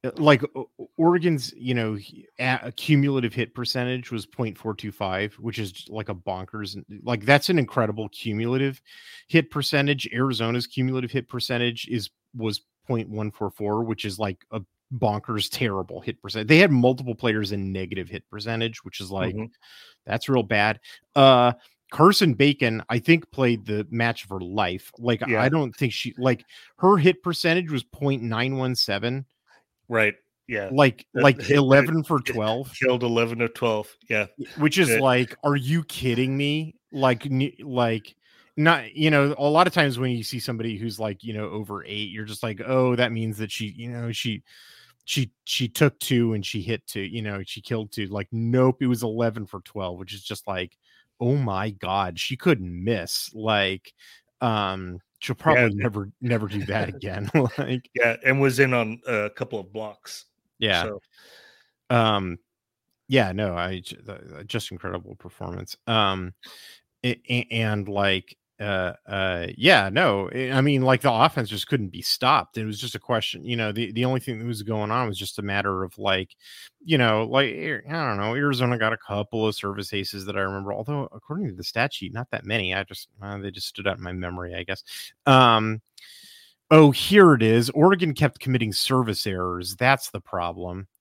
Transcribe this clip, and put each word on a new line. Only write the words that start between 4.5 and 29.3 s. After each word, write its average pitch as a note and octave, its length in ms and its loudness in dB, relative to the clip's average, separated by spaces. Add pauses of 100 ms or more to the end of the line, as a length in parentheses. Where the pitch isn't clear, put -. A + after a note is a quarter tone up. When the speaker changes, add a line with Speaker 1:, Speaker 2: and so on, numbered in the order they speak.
Speaker 1:
four A2 180 -8
two G#2 160 -10
five, G2 440 -4
which A2 240 -8
is G2 120 -6
j-, - 220 -18
like, G#2+ 160 -8
a G2+ 60 -6
bonkers, F#2+ 600 -10 (280)
like, A2+ 220 -4
that's C#3 240 4
an F3 80 4
incredible A2 520 -2
cumulative B2 720 -4 (460)
hit E3 220 2
percentage. C#3+ 640 0
Arizona's A#2 560 -2
cumulative B2+ 440 -4
hit C3 180 -4
percentage A#2+ 580 -4
is, A2 220 -6 (260)
was A2 260 -6 (240)
point A2+ 240 -4
one G#2+ 220 -6
four G2+ 180 -6
four, G#2+ 340 -4
which A2+ 220 -6
is, G2 140 -8
like, G2+ 320 -6
a A2 100 -8 (320)
bonkers G#2+ 580 -2
terrible F#2+ 500 -4
hit - 200 -10
percent-, G#2+ 260 -8
they D#3 100 8
had F#3 140 8
multiple B2+ 440 2
players G#2+ 360 0
in G2 200 -4
negative F#2+ 380 -6
hit - 200 -12
percentage, A2+ 540 -6
which - 160 -14
is, F#2+ 100 -10
like, F#2+ 260 -4
Speaker 2:
Mm-hmm. G#2+ 100 -6 (600)
Speaker 1:
that's - 220 -6
real B2+ 160 2
bad. G#2+ 360 2 (360)
Uh, B2+ 380 8 (380)
Carson F3+ 420 6
Bacon, B2+ 560 2
I A#2+ 80 0
think, D#3+ 340 2
played A#2+ 340 0
the G#2+ 260 -4
match A#2 320 -2
of F#2+ 80 -14
her F#2+ 80 -8
life. F#2 580 -4
Like, A#2 300 0
Speaker 2:
Yeah. A2+ 160 2
Speaker 1:
I C3 40 4
don't C#3 280 0
think B2 180 -2
she, A#2+ 240 -8
like, B2 260 0 (360)
her F#3+ 180 6
hit F3+ 240 4
percentage E3+ 500 0
was B2+ 120 -2
point C#3 400 -2
nine A#2+ 340 -2
one B2+ 180 -2
seven. A#2+ 500 -2 (640)